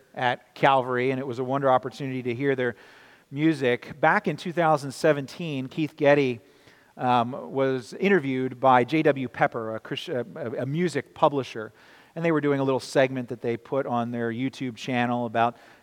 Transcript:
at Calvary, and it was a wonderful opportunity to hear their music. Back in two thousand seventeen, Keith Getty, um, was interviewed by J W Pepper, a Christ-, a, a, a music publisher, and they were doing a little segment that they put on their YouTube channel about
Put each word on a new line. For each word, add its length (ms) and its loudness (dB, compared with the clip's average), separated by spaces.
at 420 -4
Calvary, 560 4
and 80 -2
it 80 -6
was 120 -8
a 40 -4
wonderful 300 2
opportunity 500 -2
to 100 -4
hear 220 0
their 220 -2
music. 680 0
Back 300 4
in 80 -4
two 160 -10
thousand 380 0
seventeen, 760 -2
Keith 300 -6
Getty, 420 4
um, 560 0
was 440 -2
interviewed 680 0
by 240 6
J 180 0
W 240 2
Pepper, 480 -2
a 60 -8
Christ-, 260 -10
a, 180 -4
a, 260 -8
a 40 -4
music 480 -2
publisher, 600 -2
and 80 -6
they 80 2
were 80 2
doing 220 0
a 20 0
little 160 0
segment 480 0
that 140 -10
they 160 -2
put 280 -6
on 260 -2
their 200 -4
YouTube 460 -6
channel 480 -2
about 320 0